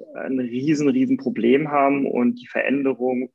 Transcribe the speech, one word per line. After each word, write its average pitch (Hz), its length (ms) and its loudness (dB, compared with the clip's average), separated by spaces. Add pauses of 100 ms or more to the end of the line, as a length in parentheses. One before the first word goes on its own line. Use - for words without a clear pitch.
(140)
ein - 240 -4
riesen, 135 500 0
riesen 127 280 2
Problem 131 540 2
haben 139 360 2
und 120 300 0
die - 100 -18
Veränderungen 127 880 -2